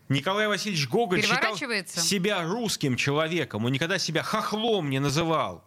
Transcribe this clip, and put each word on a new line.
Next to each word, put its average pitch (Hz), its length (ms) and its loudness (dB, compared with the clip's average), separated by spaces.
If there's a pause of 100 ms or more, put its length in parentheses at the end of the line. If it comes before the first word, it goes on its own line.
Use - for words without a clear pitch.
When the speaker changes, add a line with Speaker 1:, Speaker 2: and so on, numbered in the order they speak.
Speaker 1:
Николай 196 400 2
Васильевич 185 400 -2
Гоголь 185 320 2
считал 220 160 2
Speaker 2:
Переворачивается? 233 640 -2
Speaker 1:
себя 190 420 0
русским 170 540 0
человеком. 147 640 0
Он 123 80 2
никогда 165 280 0
себя 156 220 0
хохлом 214 680 0
не 135 100 0
называл. 143 680 0